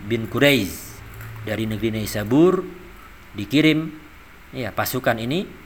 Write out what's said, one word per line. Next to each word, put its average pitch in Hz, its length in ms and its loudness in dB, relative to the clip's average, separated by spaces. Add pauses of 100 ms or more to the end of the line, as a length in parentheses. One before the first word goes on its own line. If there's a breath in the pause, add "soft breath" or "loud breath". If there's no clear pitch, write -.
bin 113 240 -2
Quraiz 123 720 2 (400)
dari 107 240 -4
negeri 110 320 -2
Naisabur, 123 640 4 (720)
dikirim, 156 560 2 (640)
ya, 127 160 -6
pasukan 117 480 0
ini 127 320 -2 (160)